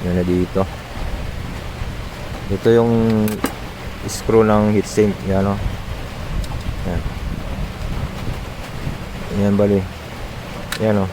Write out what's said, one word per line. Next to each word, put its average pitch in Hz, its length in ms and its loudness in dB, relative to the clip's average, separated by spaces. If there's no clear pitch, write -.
yun 90 160 2
na 90 80 2
dito. 90 400 2
Ito 98 240 2
yung 117 160 6
screw 110 400 4
ng 107 320 6
heatsink, 101 400 2
yan, 95 160 4
no? 101 80 2
Yan. 87 180 0
Yan, 101 80 4
buddy. 101 240 6
Yan, 107 160 4
no? 95 140 0